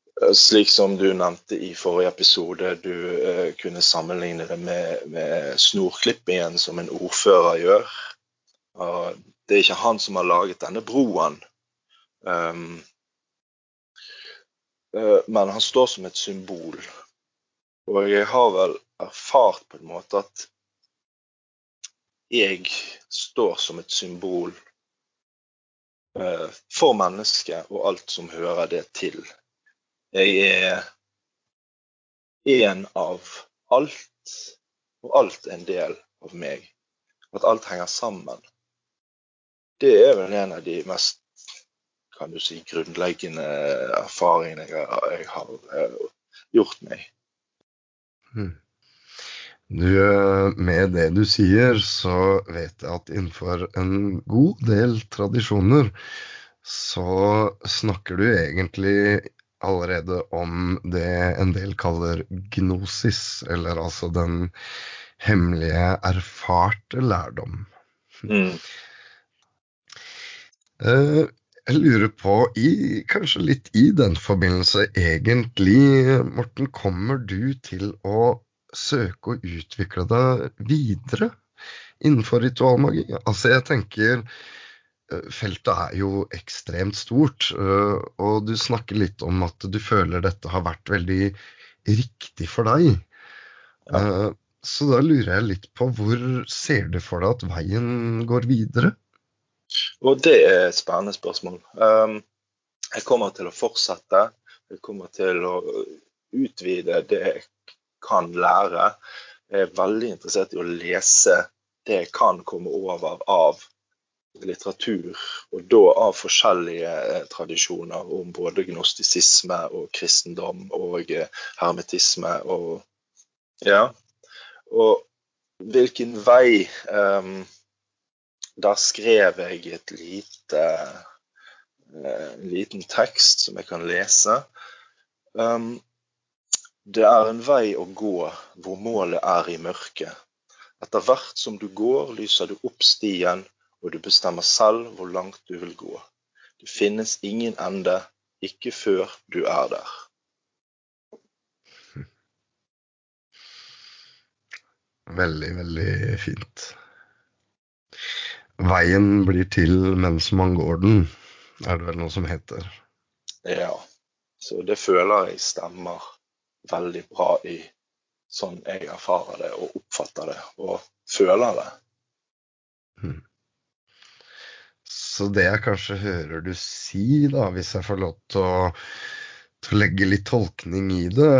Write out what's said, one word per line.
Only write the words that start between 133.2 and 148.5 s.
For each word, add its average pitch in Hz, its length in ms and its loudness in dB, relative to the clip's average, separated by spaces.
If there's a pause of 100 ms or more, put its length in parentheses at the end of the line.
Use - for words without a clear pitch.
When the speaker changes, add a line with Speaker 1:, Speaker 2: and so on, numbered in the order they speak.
Speaker 1:
som 98 100 -10
jeg 95 100 -12
kan 85 200 -8
lese. 101 580 2 (920)
Ehm, 117 420 -2 (1040)
det 110 200 0
er 110 240 6
en 117 120 -8
vei 120 340 2
å 87 120 -6
gå 92 460 -6 (240)
hvor 92 200 -12
målet 95 460 -4
er 87 260 0
i 85 80 -8
mørket. 80 580 -12 (680)
Etter - 180 -4
hvert - 380 0
som 107 200 -8
du 104 100 -12
går, 123 480 -2
lyser 104 300 -2
du 101 180 -10
opp - 180 -8
stien, 92 640 0 (360)
og 87 120 -10
du 80 80 -10
bestemmer 87 440 0
selv 113 500 2
hvor 92 140 -12
langt 92 300 -8 (100)
du 90 80 -12
vil 87 200 -14
gå. - 160 -16 (640)
Det - 100 -20
finnes 107 520 -2
ingen 110 360 -6
ende, 92 400 -2 (440)
ikke - 320 -10